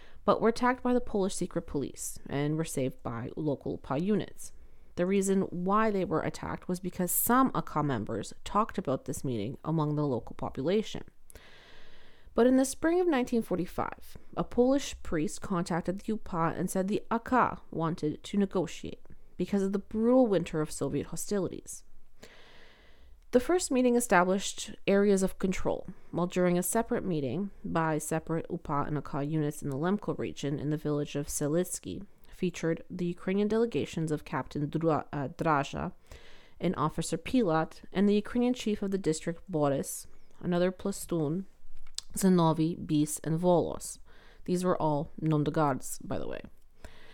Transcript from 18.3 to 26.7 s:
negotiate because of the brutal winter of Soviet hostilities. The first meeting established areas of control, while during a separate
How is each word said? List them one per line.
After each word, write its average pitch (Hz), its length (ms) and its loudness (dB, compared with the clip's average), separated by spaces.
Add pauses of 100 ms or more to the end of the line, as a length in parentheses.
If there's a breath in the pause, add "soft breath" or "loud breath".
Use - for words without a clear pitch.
negotiate - 640 0 (380)
because 190 260 2
of 196 80 0
the 208 80 2
brutal 233 480 6
winter 175 320 2
of 156 120 -2
Soviet 143 360 -2
hostilities. - 760 -4 (1500 loud breath)
The 254 160 2
first 359 160 2
meeting 254 260 4
established 190 760 2 (160)
areas 196 340 6
of 185 160 0
control, - 480 0 (240)
while 170 160 0
during 180 320 4
a 175 60 2
separate 226 420 0